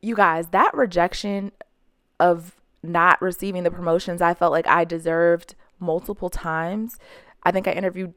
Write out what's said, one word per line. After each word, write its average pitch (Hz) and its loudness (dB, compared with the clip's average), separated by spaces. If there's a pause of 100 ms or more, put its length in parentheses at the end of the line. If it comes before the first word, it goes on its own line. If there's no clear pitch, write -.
you 226 -4
guys, 170 2
that 247 2
rejection 196 -2 (680)
of 170 0 (220)
not 170 4
receiving 185 -4
the 170 2
promotions 175 -2
I 175 2
felt 170 2
like 165 0
I 170 4
deserved 170 0 (240)
multiple 180 -6
times. 175 -6 (460)
I 180 2
think 190 -2
I 185 0
interviewed 180 -6